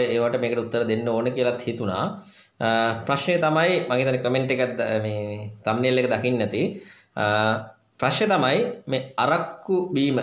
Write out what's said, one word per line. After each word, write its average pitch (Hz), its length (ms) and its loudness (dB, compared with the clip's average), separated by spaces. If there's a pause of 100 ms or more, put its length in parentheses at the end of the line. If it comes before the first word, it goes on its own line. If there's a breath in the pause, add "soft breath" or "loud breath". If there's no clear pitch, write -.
ඒවට 117 380 0
මේකට 120 180 -2
උත්තර 117 240 -2
දෙන්න 113 260 -2
ඕන 117 220 0
කියලාත් 123 320 0
හිතුණා. 110 420 -4 (540 loud breath)
අ, 117 80 0 (380)
ප්‍රශ්නය 156 340 0
තමයි, 160 320 2 (160)
මං 123 120 0
හිතන්නේ 131 200 2
කමෙන්ට් 131 320 0
එකක් 127 120 0 (140)
ද-, 110 120 -2 (140)
මේ 104 480 -6 (120)
තම්බ්නෙල් 127 360 2
එක 123 120 2
දකින්න 113 320 0
ඇති. 104 200 -2 (520 loud breath)
අ, 107 100 -2 (720)
ප්‍රශ්නය 170 280 0
තමයි 160 320 4 (280)
මේ 131 140 -2 (160)
අරක්කු 165 600 0 (160)
බීම, 139 300 2